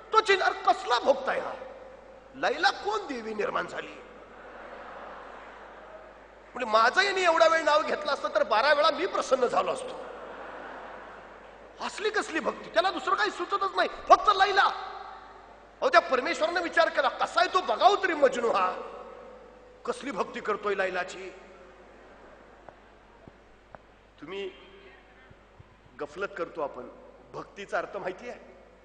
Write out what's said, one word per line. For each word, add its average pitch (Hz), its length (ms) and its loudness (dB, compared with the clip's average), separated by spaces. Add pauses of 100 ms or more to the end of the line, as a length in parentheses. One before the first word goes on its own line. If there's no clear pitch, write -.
(120)
तो 440 80 6
चिन-, 381 220 4
अरे 370 300 2
कसला 466 260 0
भोगताय 226 420 0
हा? 123 120 -6 (840)
लैला 269 360 0
कोण 403 360 -4
देवी 226 280 -8
निर्माण 175 320 -2
झाली? 151 340 -10 (2500)
म्हणजे 247 100 -6
माझं 226 360 6
याने 381 220 2
एवढा 330 260 6
वेळ 320 140 4
नाव 302 200 4
घेतलं 285 300 -2
असतं 277 220 -4
तर 302 80 2
बारा 240 300 4
वेळा 302 180 6
मी 302 160 0
प्रसन्न 262 400 0
झालो 185 260 0
असतो. - 320 -8 (1800)
असली 359 300 -4
कसली 330 300 -2
भक्ती? - 340 -6
त्याला 349 160 2
दुसरं 339 240 -2
काही 403 160 0
सुचतच 381 460 -4
नाही, 349 120 2 (200)
फक्त 403 280 8
लैला. 392 260 4
अहो, - 1300 -6
त्या 330 120 8
परमेश्वरानं 320 640 0
विचार 330 260 4
केला, 302 200 2
कसा - 320 0
आहे 359 140 4
तो 370 60 4
बघावं 330 420 6
तरी 349 120 2
मजनू 240 340 4
हा, 185 260 2 (1120)
कसली 247 260 -6
भक्ती 226 300 -6
करतोय 208 340 -4
लैलाची. 185 560 -4 (3000)
तुम्ही 185 300 -8 (1500)
गफलत 185 280 -8 (100)
करतो 165 240 -6
आपण. 127 200 -8 (500)
भक्तीचा 185 460 -8
अर्थ 165 180 -6
माहिती 185 320 -8
आहे? 233 100 -14 (460)